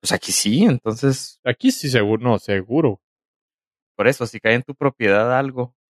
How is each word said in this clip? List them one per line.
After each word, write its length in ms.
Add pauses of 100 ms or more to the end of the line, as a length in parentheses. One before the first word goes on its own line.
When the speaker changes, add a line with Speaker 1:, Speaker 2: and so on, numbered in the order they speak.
Speaker 1:
Pues 120
aquí 200
sí, 320
entonces 800
Speaker 2:
Aquí 260
sí, 180
seguro, 340
no, 180
seguro. 600 (960)
Speaker 1:
Por 120
eso, 180
si 140
cae 140
en 100
tu 100
propiedad 640
algo. 380 (140)